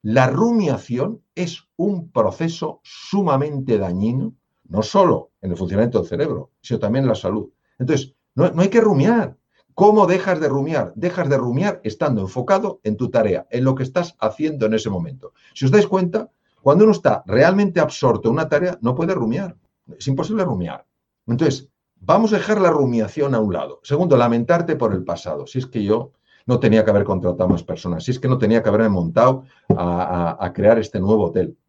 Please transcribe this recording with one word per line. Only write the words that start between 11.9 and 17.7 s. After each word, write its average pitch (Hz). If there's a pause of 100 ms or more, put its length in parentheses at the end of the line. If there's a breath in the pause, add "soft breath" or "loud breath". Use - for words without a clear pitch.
enfocado 185
en 107
tu 120
tarea, 107
en 123
lo 131
que 131
estás 170
haciendo 139
en 110
ese 110
momento. 82 (220 soft breath)
Si -
os 131
dais 202
cuenta, 190 (320)
cuando 165
uno 220
está 131
realmente 170